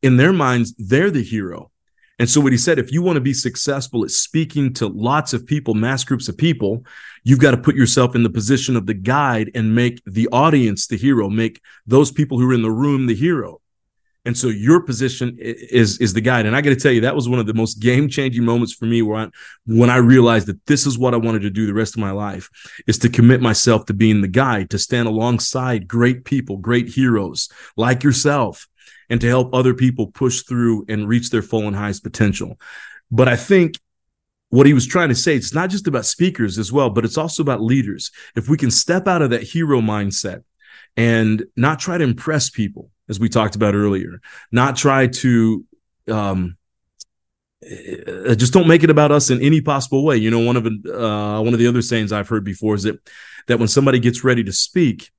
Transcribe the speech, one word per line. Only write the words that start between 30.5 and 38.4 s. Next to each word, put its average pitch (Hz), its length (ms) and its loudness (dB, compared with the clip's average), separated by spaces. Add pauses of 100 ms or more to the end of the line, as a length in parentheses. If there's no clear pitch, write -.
and 107 180 -4
reach 120 220 0
their 107 200 -2
full 107 160 -2
and 101 100 -4
highest 104 260 -6
potential. - 580 -2 (500)
But 127 180 2
I 120 80 2
think 170 440 2 (680)
what 135 160 6
he 147 80 8
was 127 120 2
trying 175 220 0
to 123 160 0
say, 156 120 2
it's 113 180 -6
not 180 160 -2
just 190 160 -4
about 131 180 -2
speakers 117 540 -2
as 101 120 -6
well, 127 200 2
but 113 160 -2
it's - 100 -4
also 160 260 -4
about 127 200 -2
leaders. 113 480 -2 (260)
If 117 140 -4